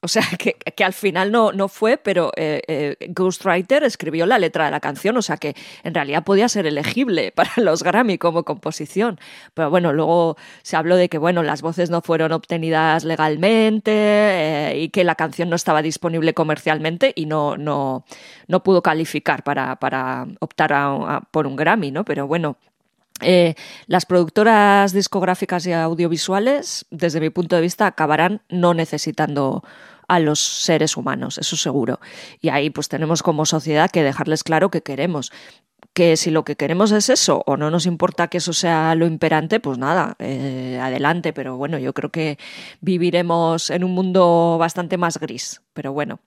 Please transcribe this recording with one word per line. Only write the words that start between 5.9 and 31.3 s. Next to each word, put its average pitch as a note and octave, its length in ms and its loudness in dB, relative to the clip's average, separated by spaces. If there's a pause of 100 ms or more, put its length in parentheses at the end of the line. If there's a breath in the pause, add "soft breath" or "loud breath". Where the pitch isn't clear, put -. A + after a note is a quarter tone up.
realidad D3 300 -2
podía G3+ 240 4
ser G3+ 180 -2
elegible D3+ 640 -2
<laughs> - 40 -8
para - 220 2
los E3 260 2
Grammy F#3+ 340 2
como E3+ 260 0
composición. E3 760 -4 (340 loud breath)
Pero D3+ 160 0
bueno, F3 220 2
luego D#3+ 440 2 (280 loud breath)
se - 100 -8
habló E3 220 2
de F3+ 120 4
que, E3+ 100 -4
bueno, E3+ 260 2
las D3 180 -2
voces E3 260 -2
no E3+ 140 0
fueron D#3+ 300 0
obtenidas D#3+ 720 0
legalmente, G3 880 2 (800)
eh, C#3 80 -4
y E3 80 -4
que F#3 160 0
la E3+ 100 2
canción E3 360 -4
no E3+ 40 0
estaba D#3+ 280 2
disponible D#3+ 520 -2
comercialmente D#3+ 800 0
y D#3 120 -4
no, D3+ 300 -2
no, D3 480 -4 (440 loud breath)
no F3 160 2
pudo F#3 180 4
calificar D#3+ 640 0
para, C3+ 320 -2
para C3 500 -4 (140)
optar D3+ 320 0
a, C#3+ 140 2 (300)
a, - 40 -4 (100)
por D3+ 160 -2
un C3+ 80 -6
Grammy, D#3+ 380 0
¿no? E3+ 120 -4
Pero C#3+ 220 -4
bueno, D#3 300 -2 (640)
eh, F3 340 4 (320 loud breath)
las F3 180 2
productoras G3+ 880 4
discográficas F#3 760 -2
y F3 40 -2
audiovisuales, E3+ 1160 -2
desde E3 300 -2
mi D#3 100 0
punto F3 240 -2
de E3+ 80 4
vista, F3 240 0
acabarán D#3+ 640 0
no F3 260 2
necesitando D3+ 880 -2 (460 loud breath)
a F3 100 4
los D3+ 220 2
seres - 580 0
humanos, C3 400 -6